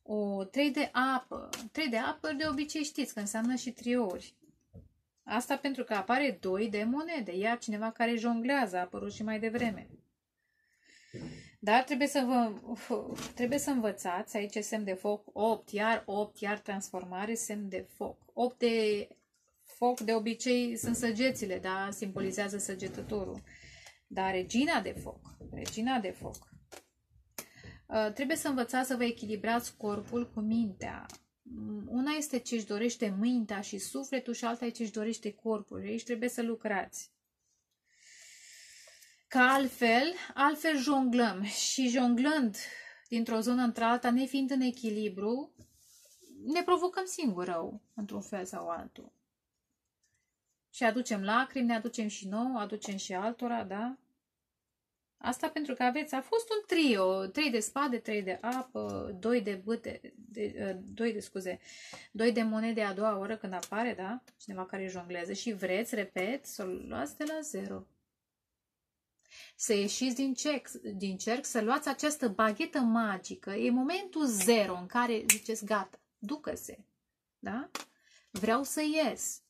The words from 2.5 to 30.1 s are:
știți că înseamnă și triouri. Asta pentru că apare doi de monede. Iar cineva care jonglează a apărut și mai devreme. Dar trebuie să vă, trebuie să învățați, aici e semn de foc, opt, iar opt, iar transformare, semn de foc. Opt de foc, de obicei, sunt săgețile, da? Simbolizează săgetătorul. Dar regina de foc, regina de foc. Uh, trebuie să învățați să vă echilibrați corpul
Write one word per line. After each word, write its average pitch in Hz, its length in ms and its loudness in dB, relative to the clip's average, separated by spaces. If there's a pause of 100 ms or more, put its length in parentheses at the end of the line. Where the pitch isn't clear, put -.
știți 285 300 -2
că - 60 -6
înseamnă 226 360 0
și 247 160 -4
triouri. 240 640 -2 (880)
Asta 247 340 0
pentru 269 260 -2
că - 100 -2
apare 233 480 2
doi 196 280 0
de 208 140 0
monede. 262 520 -2
Iar 220 220 0
cineva 220 340 -4
care 233 240 2
jonglează 233 600 2
a 175 40 2
apărut 202 320 -6
și - 100 -6
mai 214 160 -2
devreme. 226 500 -2 (1700)
Dar 220 240 6
trebuie 277 240 2
să 285 180 2
vă, 240 280 4 (800)
trebuie 247 260 0
să 285 100 -2
învățați, 208 680 0
aici 202 180 -4
e 214 60 -2
semn 214 220 -4
de 196 100 -2
foc, 208 400 -2
opt, 214 360 2
iar 208 360 0
opt, 208 340 -2
iar 202 200 -2
transformare, 190 760 -4
semn 208 340 -4
de 185 240 -6
foc. - 240 -6 (160)
Opt 247 260 0
de 214 480 2 (560)
foc, 247 360 0
de 220 140 2
obicei, 233 640 2
sunt 233 180 0
săgețile, 233 640 0
da? 190 320 -2
Simbolizează 196 680 -4
săgetătorul. 196 840 -6 (640)
Dar 190 240 0
regina 220 500 2
de 185 100 -4
foc, - 280 -10 (320)
regina 240 480 0
de 180 120 -2
foc. - 380 -12 (1400)
Uh, 214 260 2
trebuie 285 240 0
să 320 100 -2
învățați 254 400 2
să 262 80 2
vă 240 80 2
echilibrați 233 720 0
corpul 214 520 -2